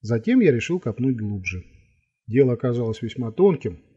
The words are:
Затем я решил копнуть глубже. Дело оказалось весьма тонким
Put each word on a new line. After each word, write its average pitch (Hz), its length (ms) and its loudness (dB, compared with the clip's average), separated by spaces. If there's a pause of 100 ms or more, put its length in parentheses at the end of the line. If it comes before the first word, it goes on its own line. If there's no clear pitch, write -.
Затем 120 360 2
я 185 100 6
решил 151 300 -2
копнуть 123 360 -2
глубже. 95 460 -8 (640)
Дело 123 280 4
оказалось 120 480 -2
весьма 113 280 -6
тонким 135 540 0 (120)